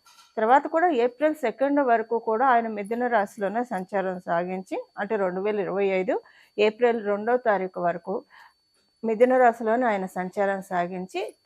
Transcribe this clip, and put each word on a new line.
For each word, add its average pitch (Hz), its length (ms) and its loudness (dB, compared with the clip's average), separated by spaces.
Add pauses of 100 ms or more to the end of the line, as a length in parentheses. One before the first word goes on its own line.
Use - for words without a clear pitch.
(360)
తర్వాత 247 300 4
కూడా 320 220 2
ఏప్రిల్ 285 460 0
సెకండ్ 285 460 0
వరకు 233 380 2
కూడా 226 280 0
ఆయన 233 220 4
మిథున 220 380 -4
రాశిలోనే 208 580 -2
సంచారం 185 560 -4
సాగించి, 185 640 -4 (140)
అంటే, 208 180 -4
రెండు 190 240 -2
వేల 208 200 -2
ఇరవై 185 240 -2
ఐదు 196 360 0 (380)
ఏప్రిల్ 214 480 2
రెండో 214 300 0
తారీఖు 190 440 -2
వరకు 175 440 -4 (800)
మిథున 233 320 4
రాశిలోనే 240 500 2
ఆయన 196 200 0
సంచారం 190 560 -4
సాగించి, 185 720 -6 (120)